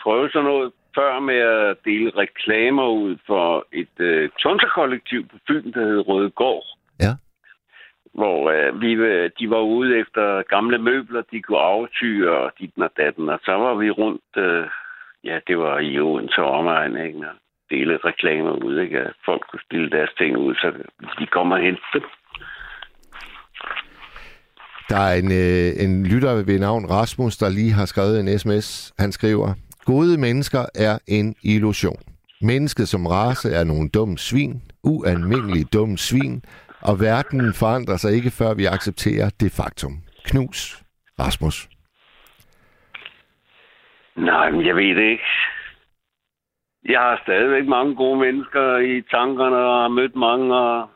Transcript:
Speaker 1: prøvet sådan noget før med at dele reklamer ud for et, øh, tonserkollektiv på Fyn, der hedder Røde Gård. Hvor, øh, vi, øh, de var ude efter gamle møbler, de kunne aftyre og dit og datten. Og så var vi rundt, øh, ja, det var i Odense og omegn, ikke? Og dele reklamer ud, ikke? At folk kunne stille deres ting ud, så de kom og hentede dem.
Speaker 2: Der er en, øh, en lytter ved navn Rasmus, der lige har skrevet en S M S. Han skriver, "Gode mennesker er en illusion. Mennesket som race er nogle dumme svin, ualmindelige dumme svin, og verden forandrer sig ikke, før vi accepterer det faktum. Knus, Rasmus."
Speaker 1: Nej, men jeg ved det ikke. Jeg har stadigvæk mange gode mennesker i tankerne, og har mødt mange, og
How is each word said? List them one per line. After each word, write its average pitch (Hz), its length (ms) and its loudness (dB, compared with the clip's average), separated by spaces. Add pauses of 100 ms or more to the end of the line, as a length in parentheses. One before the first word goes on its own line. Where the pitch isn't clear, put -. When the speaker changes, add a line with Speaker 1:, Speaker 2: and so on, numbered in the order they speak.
Speaker 1:
prøvet 123 300 0
sådan 147 120 0
noget 139 280 0 (220)
før 139 260 0
med 135 180 0
at 110 460 2
dele 110 320 0
reklamer 113 720 0
ud 104 280 0 (100)
for 85 460 2
et, 82 160 -6 (100)
øh, 80 400 0
tonserkollektiv 135 920 -2
på - 80 -20 (120)
Fyn, 147 240 -2
der 123 80 -4
hedder 104 220 2
Røde 98 280 0
Gård. - 460 -2 (1400)
Hvor, 95 180 2 (180)
øh, 73 240 0
vi, 117 120 0
øh, 104 460 2
de 113 120 -4
var 113 100 2 (160)
ude 123 260 2
efter 101 400 -2 (120)
gamle 113 240 2
møbler, 120 440 -2 (100)
de 110 100 -8
kunne - 160 0 (160)
aftyre 107 580 0 (120)
og - 140 -6
dit 92 180 -14
og 92 200 -2
datten. 78 320 -2
Og 76 160 -4
så 98 80 -2
var 117 220 0
vi 104 160 0
rundt, 107 460 -4
øh, 85 300 0 (580)
ja, 82 220 -6
det 90 120 0
var 76 200 0
i 73 220 -2
Odense 73 420 0
og 71 80 2
omegn, 78 460 0 (100)
ikke? 78 120 -12 (120)
Og 78 40 -16 (360)
dele 76 260 0 (120)
reklamer 80 440 0 (140)
ud, 71 140 -2
ikke? 73 200 -4
At - 120 -6 (120)
folk - 260 -2
kunne - 180 -16
stille 82 220 -2
deres 76 280 0
ting 71 180 0
ud, 67 180 0
så 85 180 -2 (460)
de 76 80 -4
kom 90 260 0
og 92 80 2
hentede 90 340 -2
dem. 147 80 0 (2750)
Speaker 2:
Der 104 80 0 (140)
er 90 120 2
en, 95 80 0 (120)
øh, 90 420 2
en 95 220 2
lytter 117 400 2
ved 98 120 4
navn 101 320 0
Rasmus, 113 460 0
der 104 120 0
lige 107 240 2
har 101 140 2
skrevet 104 340 2
en 98 180 0
S 95 80 -4
M 107 40 0 (100)
S. - 380 -12
Han 101 140 0
skriver, 101 420 0 (300)
"Gode 156 360 4
mennesker 127 440 0 (100)
er 107 240 2 (100)
en 107 340 0
illusion. 104 600 2 (380)
Mennesket 127 480 2
som 90 180 -2
race 107 440 0
er 85 140 2
nogle 78 240 0
dumme 107 300 0
svin, 131 440 -2 (200)
ualmindelige 95 840 2
dumme 107 340 0
svin, 123 440 -2 (400)
og 98 180 0
verden 117 540 0
forandrer 113 420 0
sig 104 180 0
ikke, 120 160 2
før 113 240 0
vi 98 100 0
accepterer 101 640 0 (100)
det 98 120 2
faktum. - 400 -6 (320)
Knus, - 580 -4 (360)
Rasmus." - 500 -2 (2500)
Speaker 1:
Nej, 82 340 2
men 170 160 0
jeg 87 100 4
ved 95 200 2
det 110 140 4
ikke. 120 140 -2 (1600)
Jeg 123 120 4
har 120 220 2
stadigvæk 135 460 2
mange 135 280 2
gode 131 240 2
mennesker 131 580 0
i 123 320 0
tankerne, 127 460 2
og 123 260 4
har 120 60 2
mødt 123 280 0
mange, 127 380 2
og 117 420 0